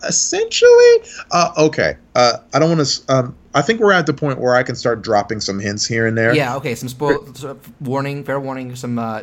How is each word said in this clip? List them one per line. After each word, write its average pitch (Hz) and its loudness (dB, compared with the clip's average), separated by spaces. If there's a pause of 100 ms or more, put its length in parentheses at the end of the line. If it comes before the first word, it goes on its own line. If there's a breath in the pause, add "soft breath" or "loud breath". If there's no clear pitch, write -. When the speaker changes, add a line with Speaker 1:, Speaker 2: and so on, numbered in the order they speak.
Speaker 1:
essentially. 466 4 (260 loud breath)
Uh, 170 0
okay. 135 2 (180)
Uh, 123 2 (140)
I 135 0
don't 160 2
wanna 165 2
s-, - -4
um, 131 0 (180)
I 139 2
think 226 0
we're 202 4
at 170 2
the 151 0
point 135 -4
where 123 2
I 123 2
can 123 -6
start 113 -4
dropping 107 0
some 98 -6
hints 101 -6
here 113 -2
and 113 -2
there. 113 2
Speaker 2:
Yeah, 131 0
okay, 139 -6
some 127 -10
spoil-, 143 -2
Speaker 1:
Fair 123 -20
Speaker 2:
sort 135 -14
of 127 -16
warning, 139 -6
fair 135 -6
warning, 131 -10
some, 123 -6
uh, 113 -6